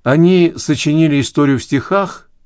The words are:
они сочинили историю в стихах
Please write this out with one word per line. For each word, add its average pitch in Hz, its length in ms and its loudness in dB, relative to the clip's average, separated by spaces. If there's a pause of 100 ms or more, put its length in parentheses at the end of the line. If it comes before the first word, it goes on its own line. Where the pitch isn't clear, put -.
они 170 540 2
сочинили 151 640 -2
историю 139 380 0
в - 40 -6
стихах 185 640 -4 (180)